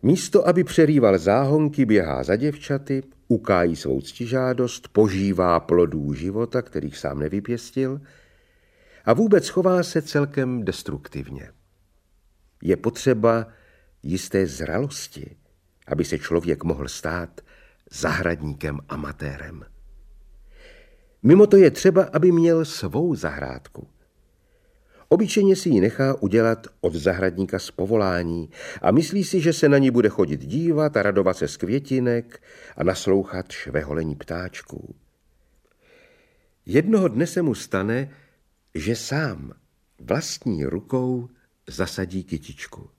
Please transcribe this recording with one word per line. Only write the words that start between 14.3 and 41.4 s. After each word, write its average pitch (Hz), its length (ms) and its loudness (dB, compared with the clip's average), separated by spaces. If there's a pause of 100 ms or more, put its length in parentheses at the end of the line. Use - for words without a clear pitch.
zralosti, - 880 -8 (520)
aby 76 180 -2
se 78 120 -6
člověk 82 460 -2
mohl 71 240 -4
stát 82 540 -8 (500)
zahradníkem 76 880 -4 (100)
amatérem. 76 760 -12 (1600)
Mimo 180 240 10
to 202 100 8
je 180 140 10
třeba, 185 320 2
aby 156 280 2
měl 165 340 4
svou 147 500 -4
zahrádku. 69 720 -10 (1200)
Obyčejně 196 440 4
si 185 140 -4
ji 110 120 6
nechá 131 400 0
udělat 113 460 2 (140)
od 87 140 -2
zahradníka 92 640 -2
z - 120 -16
povolání 87 800 -2 (320)
a - 100 4
myslí 165 320 2
si, 185 180 -2
že 160 120 2
se 151 160 4
na 143 80 6
ní 135 140 4
bude 117 180 4
chodit 73 360 -2
dívat 151 520 0
a 104 40 0
radovat 95 360 0
se 80 100 -4
z - 100 -8
květinek 123 840 -4 (360)
a - 60 -4
naslouchat 92 680 0
šveholení 76 640 -6
ptáčků. - 800 -12 (1700)
Jednoho 185 420 2
dne 131 200 0
se 180 140 -2
mu 143 140 0
stane, 113 540 -4 (640)
že 82 200 -4
sám 117 560 -6 (480)
vlastní 95 640 -4
rukou 123 640 -4 (380)